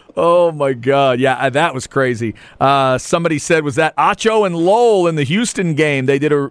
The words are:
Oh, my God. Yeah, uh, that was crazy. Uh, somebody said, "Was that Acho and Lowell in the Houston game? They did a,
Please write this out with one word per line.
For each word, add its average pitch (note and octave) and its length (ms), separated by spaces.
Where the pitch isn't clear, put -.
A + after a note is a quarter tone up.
Oh, E3+ 360
my C#3+ 220
God. C3 460
Yeah, C3 180
uh, C3+ 120
that D3 240
was C3 140
crazy. A#2 480
Uh, C3+ 380
somebody E3 400
said, D#3+ 240
"Was C#3+ 140
that D#3+ 200
Acho G#3 480
and F3 100
Lowell G3 520
in E3 80
the D3+ 80
Houston F#3 500
game? C#3+ 320
They C#3 140
did D3 120
a, C#3+ 200